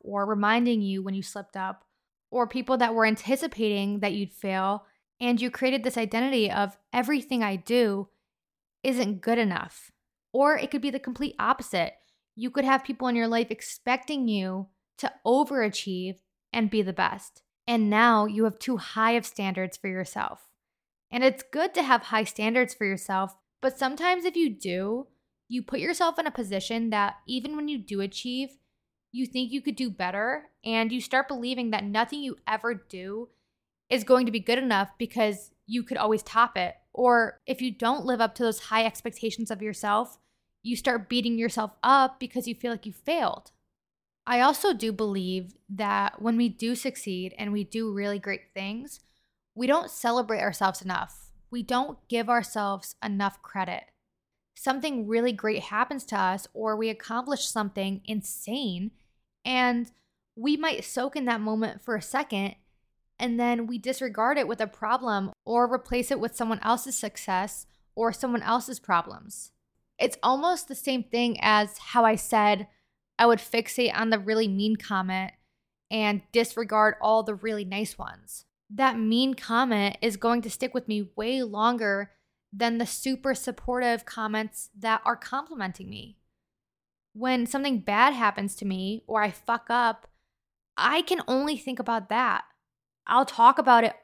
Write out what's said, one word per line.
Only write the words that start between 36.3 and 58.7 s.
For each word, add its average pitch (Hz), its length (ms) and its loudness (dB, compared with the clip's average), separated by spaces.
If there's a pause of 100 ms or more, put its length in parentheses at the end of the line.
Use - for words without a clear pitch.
it. 180 200 -2 (180)
Or 240 520 4
if 262 140 -4
you 254 100 -2
don't 240 360 -2
live 240 160 2
up 214 140 0
to 247 60 -2
those 220 280 -2
high 226 160 2
expectations 220 640 -6
of 202 100 -8
yourself, 214 580 -2 (440)
you 233 140 -4
start 240 320 0
beating 233 300 0
yourself 226 340 -2 (100)
up 262 360 6
because 247 300 -6
you 233 60 -6
feel 240 160 -6
like 226 160 -8
you 202 60 -12
failed. - 600 -4 (720)
I 247 160 2
also 294 320 4
do 226 200 -2
believe 185 640 -4 (120)
that 202 540 -2
when 226 140 2
we 233 120 4
do 233 280 -4
succeed 185 600 -6
and 208 160 -6
we 208 120 -2
do 226 280 -6
really 202 280 -2
great 196 340 -8
things, 214 460 -10 (540)
we 247 120 -2
don't 311 240 2
celebrate 233 500 0
ourselves 190 400 0
enough. - 520 -6 (180)
We 240 140 -6
don't 254 340 -2 (100)
give 233 220 0
ourselves 202 720 -2
enough 202 400 -2
credit. 180 400 -6 (720)
Something 262 540 -2
really 233 240 2
great 214 320 -2
happens 254 400 -4
to 202 140 -4
us, 190 360 -2
or 214 220 -2
we 220 120 -2
accomplish 240 600 -4
something 196 560 -4
insane, 214 880 -6 (520)